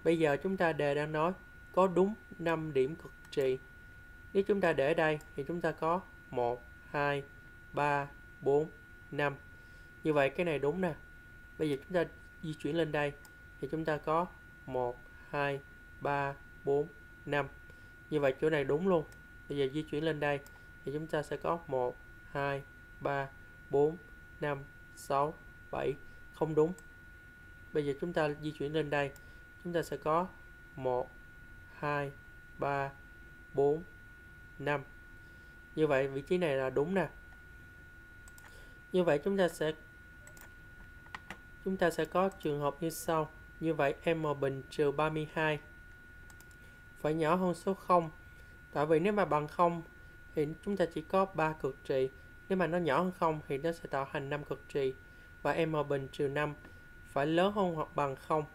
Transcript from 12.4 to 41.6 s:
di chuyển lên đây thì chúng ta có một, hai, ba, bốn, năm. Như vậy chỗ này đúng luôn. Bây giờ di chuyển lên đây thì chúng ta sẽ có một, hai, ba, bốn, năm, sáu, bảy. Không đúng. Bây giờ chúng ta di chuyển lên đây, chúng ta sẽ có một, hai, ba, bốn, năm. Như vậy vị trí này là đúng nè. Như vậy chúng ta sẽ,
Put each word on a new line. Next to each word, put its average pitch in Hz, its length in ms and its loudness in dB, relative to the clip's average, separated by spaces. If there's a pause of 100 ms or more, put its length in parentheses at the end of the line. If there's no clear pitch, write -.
di 156 100 -4
chuyển 147 220 -2
lên 160 160 2
đây 147 220 2 (480)
thì 143 100 -4
chúng 160 140 -2
ta 156 120 2
có 160 280 2 (400)
một, 123 320 -2 (320)
hai, 143 300 0 (420)
ba, 139 320 2 (300)
bốn, 143 240 4 (380)
năm. 143 220 0 (640)
Như 151 100 2
vậy 135 220 6
chỗ 156 80 6
này 151 140 4
đúng 147 240 2
luôn. 170 180 6 (440)
Bây 143 80 -2
giờ 139 160 4
di 151 100 0
chuyển 151 200 -2
lên 156 160 0
đây 143 200 2 (460)
thì 139 80 -4
chúng 156 140 -4
ta 151 160 0
sẽ 147 140 -4
có 165 300 0
một, 127 280 0 (360)
hai, 139 300 -2 (380)
ba, 139 300 0 (400)
bốn, 147 280 6 (420)
năm, 143 240 -2 (320)
sáu, 143 380 2 (380)
bảy. 135 220 0 (400)
Không 156 220 2
đúng. 156 180 6 (1000)
Bây 151 120 2
giờ 139 160 2
chúng 175 120 -2
ta 160 160 4 (120)
di 151 100 -2
chuyển 143 220 -4
lên 151 160 0
đây, 143 220 2 (520)
chúng 175 100 -6
ta 165 100 2
sẽ 143 140 -6
có 165 300 2 (480)
một, 127 360 0 (640)
hai, 143 360 -2 (460)
ba, 139 340 0 (640)
bốn, 143 300 4 (760)
năm. 139 240 0 (920)
Như 156 120 6
vậy 139 200 4
vị 139 140 -2
trí 180 160 0
này 160 180 4
là 131 140 2
đúng 143 240 2
nè. 175 160 2 (1800)
Như 185 120 6
vậy 151 200 6
chúng 196 140 2
ta 185 120 6
sẽ, 156 240 0 (1900)